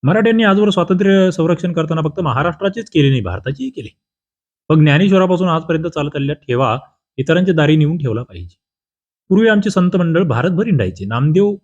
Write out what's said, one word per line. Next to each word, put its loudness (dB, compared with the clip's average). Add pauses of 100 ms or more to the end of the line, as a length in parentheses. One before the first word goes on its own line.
मराठ्यांनी 2
आजवर 2
स्वातंत्र्य 2
संरक्षण -2
करताना -2
फक्त -6
महाराष्ट्राचेच -4
केले 2
नाही, 0
भारताचेही -8
केले. -14 (800)
मग 4
ज्ञानेश्वरापासून 2
आजपर्यंत -2
चालत -6
आलेल्या -4
ठेवा -2 (380)
इतरांच्या 0
दारी 2
नेऊन 0
ठेवला -4
पाहिजे. -16 (680)
पूर्वी 2
आमचे 0
संत 0
मंडळ 0
भारतभर -2
हिंडायचे, -2
नामदेव 0